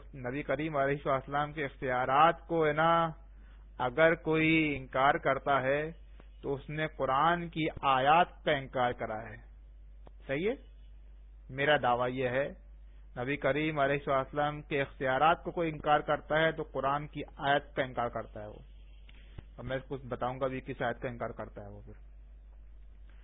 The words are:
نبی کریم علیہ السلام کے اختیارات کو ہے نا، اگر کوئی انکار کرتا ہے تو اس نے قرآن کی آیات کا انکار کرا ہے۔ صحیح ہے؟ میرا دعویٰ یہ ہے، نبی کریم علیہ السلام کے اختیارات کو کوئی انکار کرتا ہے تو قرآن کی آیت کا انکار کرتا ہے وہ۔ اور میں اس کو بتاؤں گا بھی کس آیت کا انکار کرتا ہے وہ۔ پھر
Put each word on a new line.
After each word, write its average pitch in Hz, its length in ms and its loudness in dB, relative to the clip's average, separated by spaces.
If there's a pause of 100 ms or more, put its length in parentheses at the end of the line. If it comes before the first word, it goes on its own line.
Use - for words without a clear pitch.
(160)
نبی 131 280 -6
کریم 147 340 -2
علیہ 143 300 0
السلام 143 460 0
کے 151 120 -4
اختیارات 135 840 2
کو 165 200 2
ہے 147 60 2
نا، 165 360 4 (680)
اگر 147 380 4
کوئی 160 600 2
انکار 131 380 2
کرتا 139 460 0
ہے 143 300 0 (500)
تو 139 120 -4
اس 135 160 -8
نے 156 180 -2 (100)
قرآن 160 520 2
کی 160 180 -2 (140)
آیات 143 640 4
کا 165 60 2
انکار 131 400 0
کرا 110 300 -6
ہے۔ 113 140 -12 (920)
صحیح 160 220 -2
ہے؟ - 280 -8 (720)
میرا 139 340 2
دعویٰ 123 280 2
یہ 127 160 -2
ہے، 135 260 0 (640)
نبی 127 180 -2
کریم 147 440 0
علیہ 143 300 2
السلام 147 520 0
کے 143 200 -2
اختیارات 139 600 2
کو 175 80 -6
کوئی 165 200 -2
انکار 151 280 2
کرتا 147 400 0
ہے 160 120 4
تو 156 120 -6
قرآن 143 440 -2
کی 147 140 -10 (160)
آیت 143 380 0
کا 147 80 -2
انکار 123 260 -4
کرتا 110 320 -10
ہے 104 60 -12
وہ۔ - 120 -16 (960)
اور 123 80 -14
میں 127 140 -4
اس 131 100 -6
کو 143 100 -6 (100)
بتاؤں 123 320 -4
گا 135 80 0
بھی 131 180 -4
کس 139 160 -8
آیت 120 200 -2
کا 135 80 -6
انکار 117 200 -8
کرتا 107 320 -12
ہے 104 60 -14
وہ۔ 101 180 -14
پھر 107 80 -18 (1300)